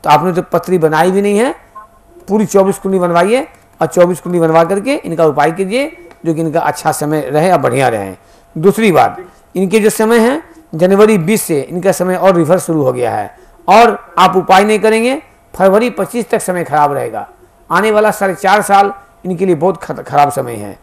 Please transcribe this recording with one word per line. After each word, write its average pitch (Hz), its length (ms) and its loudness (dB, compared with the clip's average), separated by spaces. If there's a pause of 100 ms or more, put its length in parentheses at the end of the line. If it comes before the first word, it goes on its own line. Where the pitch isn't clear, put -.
तो 147 60 0
आपने 165 220 2
तो 170 100 -2
पत्री 180 360 -2
बनाई 160 320 2
भी 196 120 0
नहीं 202 160 0
है, 269 160 0 (760)
पूरी 202 180 0
चौबीस 196 320 0
कुंडली 190 220 -2
बनवाइए 175 460 0 (340)
और 165 60 0
चौबीस 175 340 0
कुंडली 175 200 -2
बनवा 165 240 4
करके 196 300 -2
इनका 165 320 -2
उपाय 147 260 0
कीजिए, 202 380 -4 (340)
जो 165 100 -2
कि 156 60 -6
इनका 160 200 -2
अच्छा 151 320 -4
समय 151 300 -4
रहे 151 300 0
और 170 60 2
बढ़िया 131 300 0
रहे। 98 260 -4 (420)
दूसरी 196 360 2
बात, 120 240 2 (380)
इनके 190 260 0
जो 208 100 2
समय 226 280 2
है 254 240 0 (320)
जनवरी 196 440 4
बीस 180 240 -2
से 151 180 -2
इनका 175 320 -4
समय 185 240 -2
और 185 200 2
reverse 170 300 0
शुरू 160 160 0
हो 127 100 0
गया 123 180 -2
है, 107 200 -6 (380)
और 214 300 4 (200)
आप 180 180 4
उपाय 190 280 4
नहीं 214 140 0
करेंगे 226 440 0 (320)
फरवरी 202 360 2
पच्चीस 214 400 -6
तक 220 100 -2
समय 180 240 -6
खराब 147 280 0
रहेगा। 117 340 -8 (440)
आने 196 200 0
वाला 214 200 2
साढ़े 196 240 -4
चार 196 280 0
साल 202 300 2 (320)
इनके 180 220 -4
लिए 180 80 2
बहुत 165 220 -2
खत-, - 260 -12
खराब 143 280 2
समय 127 240 -6
है। 104 280 -14